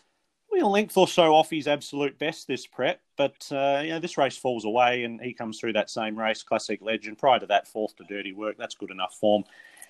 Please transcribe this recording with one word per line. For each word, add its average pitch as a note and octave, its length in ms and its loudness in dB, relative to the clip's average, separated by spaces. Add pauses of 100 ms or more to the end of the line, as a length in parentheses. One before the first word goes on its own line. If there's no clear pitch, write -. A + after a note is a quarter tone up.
(480)
probably F#4+ 140 2
a A#3 40 2
length G3+ 300 0
or F#3 100 8
so D#3+ 280 6
off D#3 160 6
his D3 180 -4
absolute C#3+ 500 -4
best D#3 300 -6
this B2+ 180 -6
prep, - 360 -4 (160)
but, C#3 340 -2
uh, C#3 320 0
you D#3+ 60 -6
know, E3 80 -4
this E3+ 180 -8
race C#3 220 0
falls A#2+ 260 -4
away A#2+ 400 2
and A#2 160 -10
he B2 140 -10
comes A2+ 260 -10
through A2+ 140 -4
that G#2 160 0
same A2 280 -6
race, A2 240 -2
Classic G#2+ 380 -4
Legend. G#2+ 380 -8
Prior B2+ 200 4
to G2 80 -6
that, G2 220 2
fourth G#2+ 280 -6
to F2+ 80 -20
Dirty G2 280 -10
Work, G#2 240 -8
that's A#2 180 -12
good F#2+ 160 -12
enough F#2+ 300 -8
form. G#2 240 4 (460)